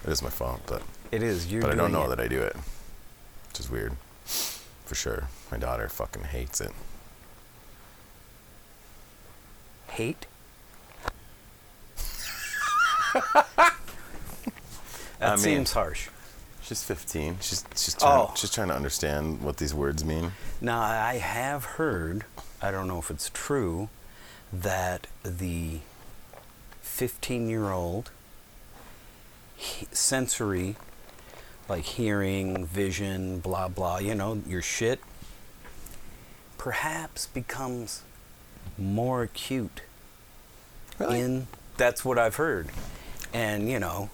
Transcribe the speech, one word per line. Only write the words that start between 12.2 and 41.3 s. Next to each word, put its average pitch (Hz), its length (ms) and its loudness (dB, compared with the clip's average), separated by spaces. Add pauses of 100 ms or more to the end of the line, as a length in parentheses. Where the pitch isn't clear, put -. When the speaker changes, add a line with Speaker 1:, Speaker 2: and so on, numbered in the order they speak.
Speaker 1:
<laughs> - 120 4 (1900)
Speaker 2:
That - 140 6
Speaker 1:
I - 20 6
mean, - 80 6
Speaker 2:
seems 147 300 6
harsh. 92 340 2 (560)
Speaker 1:
she's - 200 -4
fifteen. 85 580 -2
She's, - 220 -2 (120)
she's - 180 2
trying, 143 280 10
Speaker 2:
Oh. - 140 2
Speaker 1:
she's - 140 0
trying 101 200 2
to 80 60 4
understand 73 680 2
what 71 140 0
these 71 140 0
words 73 320 2
mean. 80 280 2 (280)
Speaker 2:
Now, 117 220 2
I 113 360 4
have 120 460 0 (140)
heard, 101 480 0 (340)
I 98 120 0
don't 95 160 0
know 90 100 0
if - 140 -4
it's - 240 -4
true, 104 540 2 (640)
that 92 540 0 (160)
the 85 600 -2 (1000)
fifteen-year-old 113 1300 0 (1500)
he-, - 360 -6
sensory, 104 840 2 (960)
like 90 140 0
hearing, 95 840 2
vision, 92 760 0
blah, 92 260 0
blah, 90 320 0
you 104 160 2
know, 104 320 0
your 87 160 0
shit, 117 360 2 (1600)
perhaps 156 680 -2
becomes 123 760 -4 (760)
more 113 460 4
acute 120 600 -2 (1160)
Speaker 1:
Really? 120 240 2
Speaker 2:
in, 127 260 2 (300)